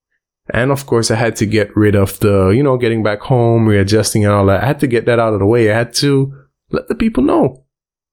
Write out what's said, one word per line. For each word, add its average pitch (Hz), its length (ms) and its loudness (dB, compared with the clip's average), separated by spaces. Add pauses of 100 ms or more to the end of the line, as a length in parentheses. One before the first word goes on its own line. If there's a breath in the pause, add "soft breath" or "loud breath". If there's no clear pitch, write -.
(480)
And 131 240 -2
of 135 140 -6
course, 117 240 -2
I 117 60 0
had 113 200 -2
to 107 100 -2
get 107 300 -2
rid 104 180 2
of 98 260 0
the, 98 280 2
you 117 140 2
know, 131 160 0
getting 113 240 -2
back 104 180 -2
home, 117 480 2
readjusting 104 560 0
and 101 80 2
all 101 140 2
that. 98 180 0
I - 20 -2
had 147 140 -2
to 151 80 0
get 117 160 -2
that 117 160 0
out 113 140 0
of 101 40 -2
the 98 80 0
way. 113 240 2
I 107 60 0
had 120 200 -4
to 139 360 0 (380 loud breath)
let - 180 -6
the 220 80 -4
people 226 260 -2
know. 302 420 -2 (480)